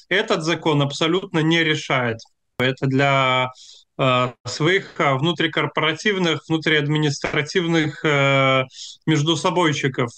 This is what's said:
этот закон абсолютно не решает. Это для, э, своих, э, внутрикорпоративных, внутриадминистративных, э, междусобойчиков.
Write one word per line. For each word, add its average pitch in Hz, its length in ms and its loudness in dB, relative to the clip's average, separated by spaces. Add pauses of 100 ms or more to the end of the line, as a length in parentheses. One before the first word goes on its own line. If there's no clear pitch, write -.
этот 196 340 0
закон 160 380 0
абсолютно 170 580 -2
не 165 240 2
решает. 135 540 -2 (420)
Это 131 280 0
для, 131 640 2 (460)
э, 127 340 2 (140)
своих, 180 520 -2
э, 147 180 2
внутрикорпоративных, 160 1300 -2
внутриадминистративных, 151 1500 -2
э, 135 640 2 (400)
междусобойчиков. 156 1120 0